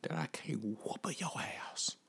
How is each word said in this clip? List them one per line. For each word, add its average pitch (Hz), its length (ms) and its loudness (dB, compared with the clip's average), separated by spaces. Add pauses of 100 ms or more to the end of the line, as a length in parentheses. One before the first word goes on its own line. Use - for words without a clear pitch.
that - 100 0
I 160 160 4
can't 110 560 0
whoop - 240 -2 (120)
your 180 180 2
ass? - 580 0 (140)